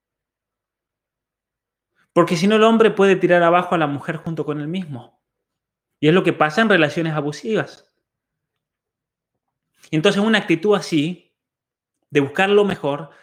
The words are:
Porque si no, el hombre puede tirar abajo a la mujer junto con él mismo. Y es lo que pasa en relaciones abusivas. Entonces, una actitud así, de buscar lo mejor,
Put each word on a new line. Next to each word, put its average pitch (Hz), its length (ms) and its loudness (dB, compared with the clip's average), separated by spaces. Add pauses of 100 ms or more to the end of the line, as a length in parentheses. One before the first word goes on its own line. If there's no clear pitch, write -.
(2000)
Porque 170 240 2
si 170 100 0
no, 214 100 4
el 214 60 4
hombre 226 280 4
puede 196 260 2
tirar 175 260 2
abajo 180 320 2
a 170 40 0
la 156 100 -2
mujer 143 300 -8
junto 156 260 -8
con 147 160 -8
él 147 80 -10
mismo. 160 520 -12 (800)
Y 147 100 2
es 160 60 4
lo 185 80 0
que 156 100 -2
pasa 151 280 -2
en 226 80 2
relaciones 165 460 0
abusivas. 151 800 -8 (2000)
Entonces, 170 300 0
una 220 180 2
actitud 190 380 0
así, 170 580 -4 (760)
de 143 100 2
buscar 185 300 0
lo 202 140 4
mejor, 160 460 -6 (120)